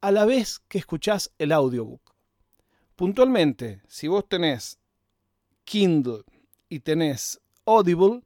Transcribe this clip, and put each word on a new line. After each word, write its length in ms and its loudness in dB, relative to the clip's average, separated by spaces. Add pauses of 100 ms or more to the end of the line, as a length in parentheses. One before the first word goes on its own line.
a 120 0
la 120 4
vez 440 0
que 100 -6
escuchás 600 -6
el 120 -2
audiobook. 640 -2 (800)
Puntualmente, 920 0
si 180 -12
vos 220 -2
tenés 500 -4 (840)
Kindle 580 0 (460)
y 120 -12
tenés 600 -4 (260)
Audible, 600 2